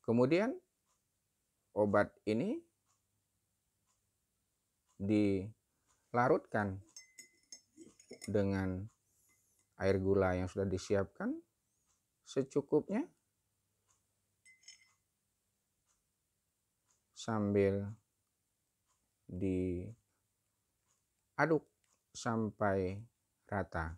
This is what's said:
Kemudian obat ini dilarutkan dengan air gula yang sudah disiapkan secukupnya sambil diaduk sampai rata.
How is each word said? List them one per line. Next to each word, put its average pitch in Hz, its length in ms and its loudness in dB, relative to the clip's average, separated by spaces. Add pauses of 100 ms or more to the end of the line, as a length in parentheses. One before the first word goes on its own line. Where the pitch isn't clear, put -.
Kemudian 139 500 2 (1300)
obat 104 340 2 (160)
ini 190 320 -2 (2500)
dilarutkan 104 1800 -2 (1500)
dengan 98 560 0 (960)
air 95 240 2
gula 95 320 4
yang 92 160 -2
sudah 98 160 -2
disiapkan 98 720 -2 (880)
secukupnya 151 800 -2 (4000)
sambil 101 800 0 (1400)
diaduk 92 560 -4 (2250)
sampai 101 880 -2 (400)
rata. 85 540 -6